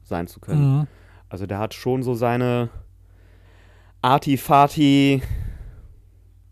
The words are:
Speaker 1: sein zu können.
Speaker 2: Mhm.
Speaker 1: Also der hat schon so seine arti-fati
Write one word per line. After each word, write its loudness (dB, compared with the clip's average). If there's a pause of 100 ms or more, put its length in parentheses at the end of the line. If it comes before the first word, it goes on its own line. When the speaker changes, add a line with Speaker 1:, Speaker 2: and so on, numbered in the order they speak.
Speaker 1:
sein -8
zu -20
können. 0
Speaker 2:
Mhm. -4 (420)
Speaker 1:
Also -10
der -6
hat -6
schon -4
so -4
seine -2 (1300)
arti-fati 4 (1300)